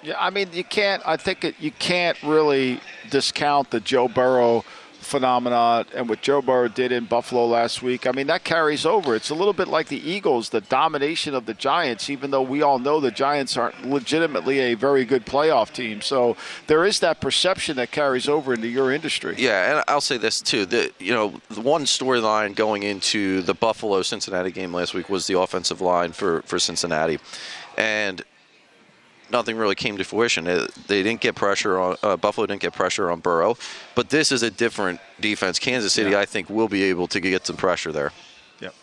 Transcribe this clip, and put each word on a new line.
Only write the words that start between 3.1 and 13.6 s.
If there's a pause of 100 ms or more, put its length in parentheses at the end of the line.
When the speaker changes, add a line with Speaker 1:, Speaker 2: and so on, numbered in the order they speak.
Speaker 1:
discount
the
Joe
Burrow (380)
phenomenon
and
what
Joe
Burrow
did
in
Buffalo
last
week.
I
mean,
that
carries
over.
It's
a
little
bit
like
the
Eagles,
the
domination
of
the
Giants,
even
though
we
all
know
the
Giants
aren't